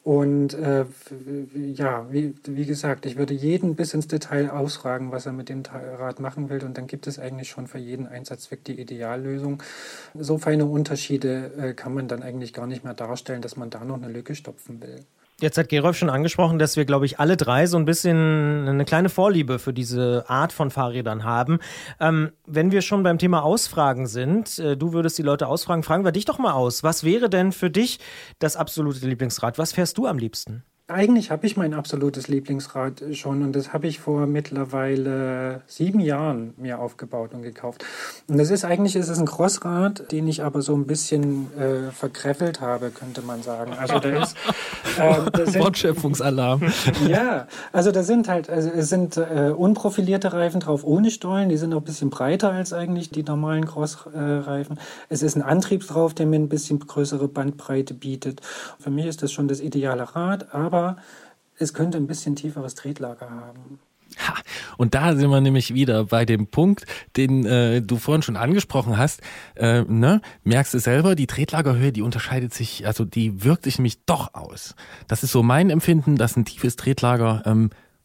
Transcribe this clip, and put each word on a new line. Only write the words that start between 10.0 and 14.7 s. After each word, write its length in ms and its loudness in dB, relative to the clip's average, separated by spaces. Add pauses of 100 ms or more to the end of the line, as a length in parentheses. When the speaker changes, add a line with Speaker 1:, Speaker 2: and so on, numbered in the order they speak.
Speaker 1:
So 200 -2
feine 280 2
Unterschiede, 960 -2
äh, 140 -4
kann 200 -8
man 140 -4
dann 160 -8
eigentlich 280 -10
gar 140 -10
nicht 160 -10
mehr 120 -10
darstellen, 460 -8
dass 160 -10
man 140 -10
da 140 -12
noch 180 -8
eine 60 -12
Lücke 260 -10
stopfen 480 -16